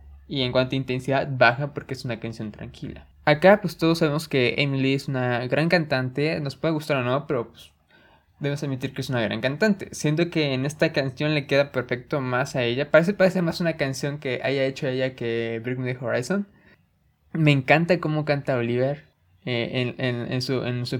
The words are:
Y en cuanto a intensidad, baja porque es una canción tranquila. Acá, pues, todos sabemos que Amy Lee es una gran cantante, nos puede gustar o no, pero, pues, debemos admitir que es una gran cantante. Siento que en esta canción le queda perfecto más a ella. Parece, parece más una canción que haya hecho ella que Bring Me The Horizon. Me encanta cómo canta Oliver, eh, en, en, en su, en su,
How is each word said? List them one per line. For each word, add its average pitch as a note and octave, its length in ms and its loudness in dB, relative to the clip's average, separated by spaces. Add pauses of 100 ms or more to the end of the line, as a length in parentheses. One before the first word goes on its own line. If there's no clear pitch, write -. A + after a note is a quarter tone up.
(280)
Y C3+ 160 -2
en B2 80 0
cuanto C3 240 2
a - 20 0
intensidad, B2+ 520 -2
baja B2+ 440 4
porque - 200 -10
es - 120 -8
una A#2 140 -6
canción A2+ 320 -8
tranquila. - 580 -14 (160)
Acá, F3+ 360 6
pues, - 160 -6
todos E3 220 2
sabemos D#3 280 0
que B2+ 320 2
Amy C#3 220 0
Lee C3+ 140 2
es C3+ 120 -4
una B2 400 -2
gran C#3+ 220 0
cantante, D3+ 680 0
nos C#3+ 160 -6
puede E3 180 -2
gustar D3 240 -2
o B2+ 60 -2
no, C3+ 240 0
pero, A#2+ 240 -4
pues, - 200 -20 (680)
debemos C#3+ 240 -4
admitir C3+ 300 -4
que - 80 -6
es B2+ 80 -6
una B2 120 0
gran G#2+ 200 -2
cantante. D3+ 520 0
Siento D#3 380 0
que D3 220 0
en C3 120 -2
esta D#3 280 -2
canción D3 420 -2
le C#3+ 120 -2
queda C#3 240 2
perfecto B2 500 -4
más B2+ 340 -2
a C3 80 0
ella. B2 280 -2
Parece, E3 220 6
parece F#3 300 2
más E3 180 -2
una D#3+ 160 0
canción C#3+ 420 -4
que B2+ 240 -4
haya C3+ 220 0
hecho C3+ 220 -4
ella C3 280 -2
que A#2 480 -4
Bring B2+ 160 -4
Me B2 140 -2
The B2+ 100 -10
Horizon. B2 440 -2 (840)
Me D#3 180 6
encanta D#3+ 480 4
cómo D#3 260 -2
canta C#3+ 320 0
Oliver, B2 480 0 (400)
eh, B2 520 -2
en, C3 80 -2
en, A#2+ 280 -4
en B2+ 80 -2
su, B2+ 220 -2
en B2 220 -4
su, C3 140 -4